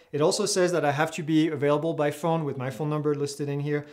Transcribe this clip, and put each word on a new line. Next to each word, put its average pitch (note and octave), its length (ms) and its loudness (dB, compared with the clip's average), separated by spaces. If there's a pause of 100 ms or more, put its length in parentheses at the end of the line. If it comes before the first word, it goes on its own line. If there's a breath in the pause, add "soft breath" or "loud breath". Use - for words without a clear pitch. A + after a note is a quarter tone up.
(120)
It D3 100 0
also F#3+ 240 2
says F3+ 260 2
that D#3 140 0
I C#3+ 60 4
have D#3 220 0
to F3 100 -6
be D#3 260 4
available D3 440 0
by D3 180 0
phone D#3+ 340 -2
with C#3 120 -4
my B2+ 120 -4
phone D3+ 200 -4
number D3+ 260 0
listed C#3+ 340 -4
in C#3+ 100 -2
here, D3 340 -2